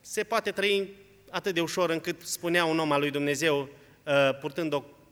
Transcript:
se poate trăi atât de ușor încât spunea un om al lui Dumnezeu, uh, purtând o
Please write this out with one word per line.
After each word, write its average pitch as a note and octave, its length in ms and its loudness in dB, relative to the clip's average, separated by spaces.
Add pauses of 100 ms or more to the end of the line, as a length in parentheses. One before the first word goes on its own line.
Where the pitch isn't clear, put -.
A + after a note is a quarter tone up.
se - 220 -6
poate G#3+ 280 -2
trăi G3 380 0 (400)
atât F#3 240 -2
de E3+ 80 2
ușor E3 280 0
încât E3 320 -4
spunea E3+ 440 0
un D#3+ 140 2
om D#3 120 2
al C#3+ 80 4
lui C#3+ 120 0
Dumnezeu, C#3+ 580 0 (340)
uh, C#3 260 4 (120)
purtând D3+ 320 -4
o C#3+ 100 -2 (280)